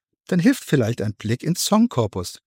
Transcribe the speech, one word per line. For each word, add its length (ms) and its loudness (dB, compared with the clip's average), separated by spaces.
dann 120 0
hilft 240 2
vielleicht 380 0
ein 120 -4
Blick 300 -4
ins 220 -2
Songkorpus. 800 0